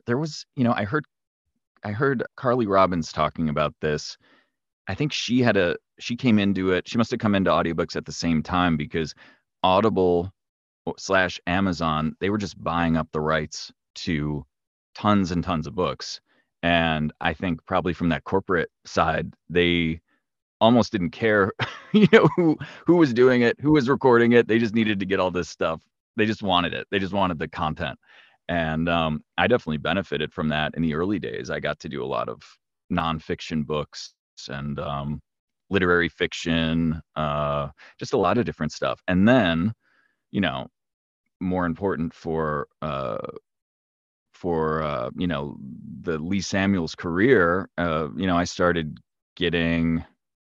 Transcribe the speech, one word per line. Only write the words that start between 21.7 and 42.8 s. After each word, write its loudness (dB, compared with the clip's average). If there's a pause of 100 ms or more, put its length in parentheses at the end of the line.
you 8
know, 8
who, 2 (280)
who 6
was 6
doing 6
it, 2
who 2
was 4
recording 6
it. 6
They 4
just 0
needed 0
to -4
get 0
all 2
this -4
stuff. -2 (340)
They 2
just -2
wanted 0
it. -8
They -2
just -4
wanted 0
the -6
content. -6 (480)
And, -2
um, 0 (160)
I 2
definitely 0
benefited -4
from -4
that -2
in -4
the -2
early -2
days. -10
I -6
got -6
to -12
do -8
a -6
lot -4
of -12 (480)
nonfiction -4
books -8 (360)
and, -10
um, -8 (480)
literary 2
fiction, -2 (140)
uh, -2 (320)
just -8
a 0
lot 2
of 0
different -6
stuff. -6
And 4
then, 2 (580)
you -4
know, -4 (720)
more -2
important -2
for, -4 (140)